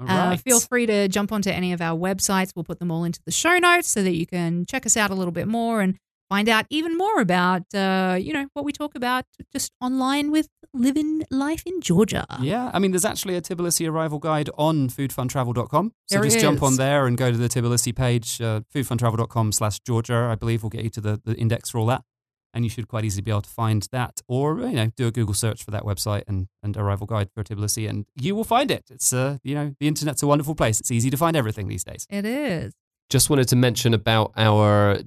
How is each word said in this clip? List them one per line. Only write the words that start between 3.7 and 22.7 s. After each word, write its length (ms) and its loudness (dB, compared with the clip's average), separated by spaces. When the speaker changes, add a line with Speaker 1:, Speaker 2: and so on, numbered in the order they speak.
Speaker 2:
so 140 0
that 120 2
you 120 -2
can 400 -2
check 180 -4
us 120 2
out 160 2
a 20 -4
little 180 -2
bit 140 -4
more 340 0
and 160 2
find 200 0
out 200 4
even 300 -2
more 220 2
about, 420 2
uh, 480 0
you 120 -6
know, 220 -4
what 100 -6
we 80 -2
talk 240 -8
about 280 -2
just 180 -4
online 520 0
with 160 2
living 580 0
life 340 -2
in 160 -6
Georgia. 460 2
Speaker 1:
Yeah, 340 -2
I 60 0
mean, 100 2
there's 140 0
actually 320 -4
a 40 -4
Tbilisi 480 -2
arrival 300 -2
guide 400 -2
on 300 2
food 240 -4
fun 160 -4
travel 240 -2
dot 160 -2
com. 240 0
So 80 0
Speaker 2:
There 80 2
Speaker 1:
just 160 4
jump 160 4
Speaker 2:
is. 80 -2
Speaker 1:
on 120 4
there 300 2
and 100 2
go 140 2
to 80 2
the 100 2
Tbilisi 460 0
page, 460 0
uh, 220 -2
food 160 -2
fun 100 -2
travel 180 2
dot 120 0
com 240 0
slash 260 -2
Georgia, 500 0
I 60 -2
believe 300 -2
will 60 -6
get 120 -8
you 80 -4
to 100 -8
the, 240 -2
the 120 -2
index 340 -2
for 80 -4
all 80 0
that. 160 0
And 60 -2
you 80 0